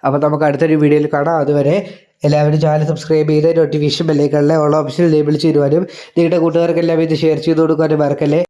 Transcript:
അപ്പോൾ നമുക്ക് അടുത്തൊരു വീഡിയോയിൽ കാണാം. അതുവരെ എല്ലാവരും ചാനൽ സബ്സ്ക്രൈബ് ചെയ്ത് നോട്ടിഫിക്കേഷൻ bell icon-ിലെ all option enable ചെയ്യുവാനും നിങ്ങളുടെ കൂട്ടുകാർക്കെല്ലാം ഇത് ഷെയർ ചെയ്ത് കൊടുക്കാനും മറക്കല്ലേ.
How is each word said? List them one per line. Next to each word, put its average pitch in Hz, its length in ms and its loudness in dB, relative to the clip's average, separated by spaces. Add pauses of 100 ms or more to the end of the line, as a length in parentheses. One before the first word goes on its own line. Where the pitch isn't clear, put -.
അപ്പോൾ 139 200 0
നമുക്ക് 151 240 0
അടുത്തൊരു 156 340 0
വീഡിയോയിൽ 147 320 2
കാണാം. 151 280 -2
അതുവരെ 143 320 0 (520)
എല്ലാവരും 151 360 0
ചാനൽ 151 280 0
സബ്സ്ക്രൈബ് 156 440 0
ചെയ്ത് 165 240 2
നോട്ടിഫിക്കേഷൻ 151 520 0
bell 147 160 0
icon-ിലെ 147 360 2
all 151 180 2
option 143 300 -2
enable 151 320 0
ചെയ്യുവാനും 147 420 0 (320)
നിങ്ങളുടെ 170 280 2
കൂട്ടുകാർക്കെല്ലാം 165 640 0
ഇത് 160 80 -2 (100)
ഷെയർ 156 240 0
ചെയ്ത് 160 160 0
കൊടുക്കാനും 156 400 0
മറക്കല്ലേ. 147 460 0